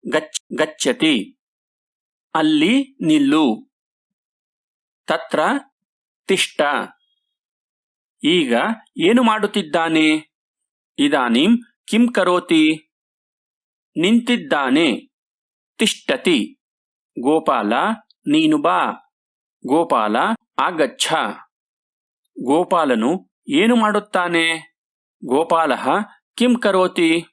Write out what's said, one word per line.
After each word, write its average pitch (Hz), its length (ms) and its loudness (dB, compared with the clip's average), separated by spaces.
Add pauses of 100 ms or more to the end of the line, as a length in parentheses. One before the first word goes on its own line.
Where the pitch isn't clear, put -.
(120)
ಗಚ್-, - 460 -6
ಗಚ್ಚತಿ. 143 800 -2 (920)
ಅಲ್ಲಿ 160 720 0
ನಿಲ್ಲು. 147 680 0 (1300)
ತತ್ರ 156 340 -2 (840)
ತಿಷ್ಠ. - 340 -2 (1600)
ಈಗ 143 300 2 (420)
ಏನು 226 260 2
ಮಾಡುತ್ತಿದ್ದಾನೆ? 165 1120 0 (640)
ಇದಾನೀಂ 143 600 2 (320)
ಕಿಂ 233 220 2
ಕರೋತಿ? 170 800 0 (1040)
ನಿಂತಿದ್ದಾನೆ. 160 1040 0 (760)
ತಿಷ್ಠತಿ. 147 760 -2 (680)
ಗೋಪಾಲ, 135 500 0 (540)
ನೀನು 156 320 2
ಬಾ. 160 340 0 (720)
ಗೋಪಾಲ 123 500 0 (420)
ಆಗಚ್ಛ. 156 540 -2 (1300)
ಗೋಪಾಲನು 156 840 -2 (180)
ಏನು 220 280 2
ಮಾಡುತ್ತಾನೆ? 175 840 0 (680)
ಗೋಪಾಲಃ 143 640 0 (480)
ಕಿಂ 240 240 2
ಕರೋತಿ? 180 720 0